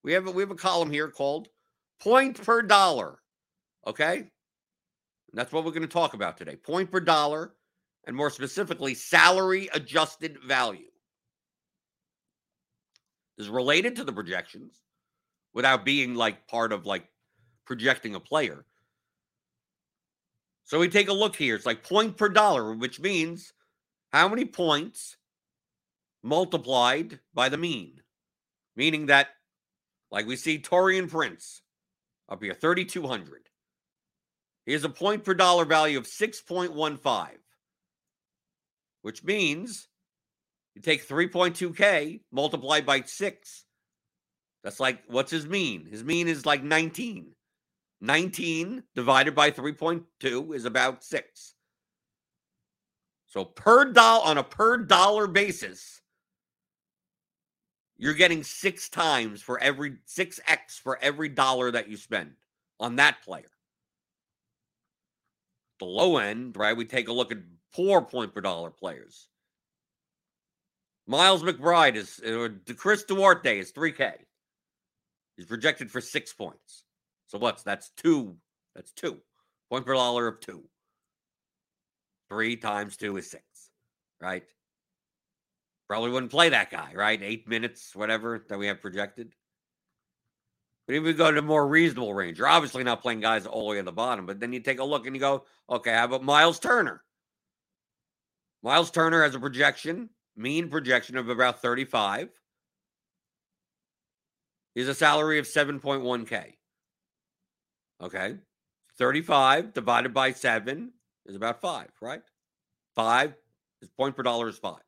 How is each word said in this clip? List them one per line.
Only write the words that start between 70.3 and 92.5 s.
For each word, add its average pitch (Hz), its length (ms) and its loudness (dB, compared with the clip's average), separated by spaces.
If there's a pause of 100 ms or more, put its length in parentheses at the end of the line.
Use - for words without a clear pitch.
Miles 165 380 4
McBride 156 500 4
is, 107 240 -10
or 113 300 -4
De-, 107 260 -14
Chris 202 300 0
Duarte 180 560 4
is 92 100 -12
three 151 220 -4
K. 117 220 -2 (1200)
He's 90 100 -20
projected 120 420 -2
for 131 120 -8
six - 320 -8
points. - 500 -16 (460)
So 104 100 -14
what's, 117 240 -4
that's - 340 -8
two, 127 400 0 (380)
that's - 180 -20
two. - 240 -10 (540)
Point 123 160 -6
per 135 80 0
dollar 123 340 2
of 113 120 -10
two. - 240 -18 (1600)
Three 110 280 -2
times 104 420 -6
two 101 180 -6
is 87 140 -10
six, - 400 -20 (500)
right? 92 240 -8 (1400)
Probably 113 220 -4
wouldn't 123 200 -4
play 165 200 4
that 110 200 0
guy, 78 240 -12
right? 104 280 -2
Eight 110 260 -10
minutes, 113 480 -8
whatever, 110 540 -4
that 101 80 -8
we 101 80 -4
have 101 160 -6
projected. 101 500 -10 (1500)
But 135 100 -2
if 156 80 -2
we 160 100 2
go 156 180 6
to 151 60 4
a 151 40 0
more 151 240 4
reasonable 139 460 2
range, 90 240 -4
you're 110 100 0
obviously 143 380 2